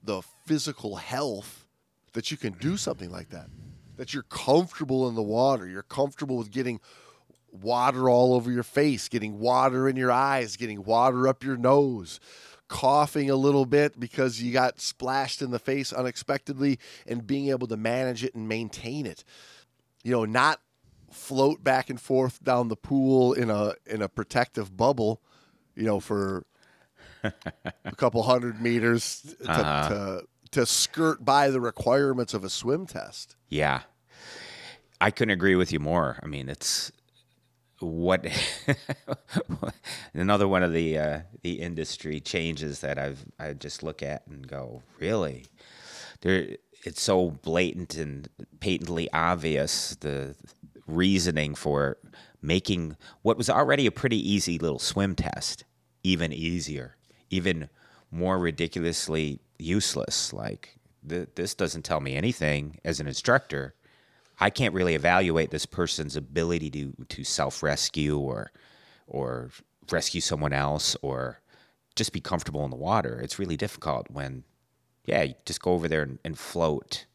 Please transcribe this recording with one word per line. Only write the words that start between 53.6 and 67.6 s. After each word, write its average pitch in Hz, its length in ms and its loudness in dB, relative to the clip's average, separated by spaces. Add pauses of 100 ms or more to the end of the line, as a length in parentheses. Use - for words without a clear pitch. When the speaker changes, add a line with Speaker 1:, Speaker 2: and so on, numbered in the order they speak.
Speaker 2:
a 104 60 4
pretty 117 260 0 (120)
easy 90 280 2
little 80 220 0
swim 98 340 0
test - 500 -6 (380)
even 85 300 2
easier, 76 640 -6 (340)
even 87 380 0 (420)
more 92 280 0
ridiculously 80 1000 -2 (200)
useless. - 760 -2
Like, 50 440 -10 (320)
th-, 82 280 -6
this 90 180 -4
doesn't 82 280 -4
tell 78 180 -2
me 67 160 -4
anything 76 680 -2
as 80 140 -2
an 76 80 -6
instructor. 69 680 0 (680)
I 101 100 4
can't 107 240 0
really 90 220 4
evaluate 82 560 4
this 78 140 -4
person's 78 500 -4
ability 78 540 -2
to, 69 220 -8 (180)
to - 120 -10
self-rescue 73 960 -2